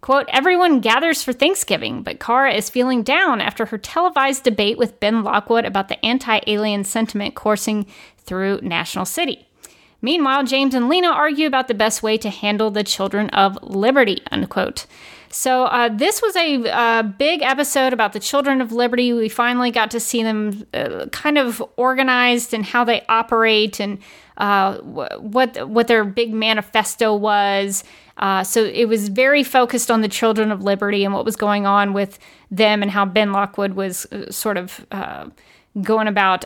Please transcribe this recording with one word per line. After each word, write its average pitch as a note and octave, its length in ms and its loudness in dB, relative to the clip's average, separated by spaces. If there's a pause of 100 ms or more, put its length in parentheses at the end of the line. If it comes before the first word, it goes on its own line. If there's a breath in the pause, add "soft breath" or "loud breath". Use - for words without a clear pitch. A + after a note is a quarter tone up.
Quote, C4+ 280 2
"Everyone F4 500 4
gathers C4+ 420 2
for B3+ 100 -4
Thanksgiving, A#3+ 680 -2
but - 160 -10
Kara B3+ 340 2
is G3+ 160 -2
feeling B3 360 0
down C#4+ 360 2
after - 260 -2
her A3 120 -8
televised C#4 640 -2
debate A3 340 0
with A#3 220 -2
Ben A3 240 0
Lockwood A3+ 420 0
about G3 240 -2
the - 160 -6
anti-alien G#3+ 760 0
sentiment G#3 540 -4
coursing G#3+ 500 0 (320 loud breath)
through F#3+ 440 -4
National E3+ 420 -4
City. - 420 -6 (540 loud breath)
Meanwhile, C#4 420 2
James C4+ 320 2
and A#3+ 140 2
Lena F4+ 180 4
argue D4+ 400 2
about C4 220 0
the A#3+ 60 0
best A3 280 0
way A3 160 0
to A3 120 -4
handle G#3 420 -2
the G#3 100 -2
Children G3+ 480 -2
of G3 320 4
Liberty," G#3+ 580 2 (120)
unquote. - 540 -4 (440 loud breath)
So, B3+ 340 0
uh, A#3+ 240 2
this C4 320 0
was G#4+ 160 0
a, C#4+ 340 0
uh, A#3 340 2
big C#4+ 360 0
episode C4 540 0
about A3 180 0
the G#3+ 80 -8
Children C#4 400 0
of A#3 100 -4
Liberty. A#3+ 440 0
We A3 160 0
finally B3 400 0
got A3+ 220 0
to A#3 80 -4
see A#3 220 -2
them, G#3+ 520 -4
uh, - 320 -6
kind D4 320 0
of A#3+ 240 0 (140)
organized B3 760 2
and G#3+ 140 -4
how A#3+ 180 2
they A#3 240 0
operate A3+ 720 2
and, G3+ 180 -6 (380 loud breath)
uh, G3 420 2
wh-, - 440 -10
what, A#3 480 -2
what A#3 180 2
their A3+ 160 4
big A3 300 -2
manifesto A3 800 0
was. G3+ 680 0 (360 loud breath)
Uh, G3 260 0
so A3 180 0
it A3 280 0
was G#3 180 0
very C4 340 2
focused B3 480 0
on A3 120 4
the G#3+ 60 0
Children G#3+ 440 0
of G3 100 -6
Liberty G3+ 400 0
and G3 120 0
what - 100 -2
was A3 100 -2
going G#3 300 0
on G3+ 300 2
with G3 240 -4 (320 loud breath)
them G#3 320 2
and G3+ 80 -2
how G3+ 160 0
Ben G3+ 260 0
Lockwood G3 400 -2
was, F#3+ 400 -6
uh, - 180 -12
sort G3+ 280 -4
of, F3+ 340 -10
uh, A#2 380 -10 (500 soft breath)
going G#3+ 280 2
about F#3+ 380 2